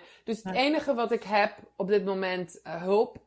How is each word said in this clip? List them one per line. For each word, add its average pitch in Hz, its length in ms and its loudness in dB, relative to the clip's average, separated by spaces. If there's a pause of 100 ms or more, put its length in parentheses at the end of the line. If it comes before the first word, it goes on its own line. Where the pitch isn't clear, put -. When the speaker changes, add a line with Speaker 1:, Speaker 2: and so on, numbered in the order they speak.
(240)
Speaker 1:
Dus 220 200 -6
het 185 100 -6
Speaker 2:
Nee. 240 120 2
Speaker 1:
enige 294 280 2
wat 233 180 0
ik 226 120 0
heb 208 320 2 (200)
op 196 120 -4
dit 202 180 2
moment, 185 560 -4
eh, 165 200 -10
hulp, 202 460 2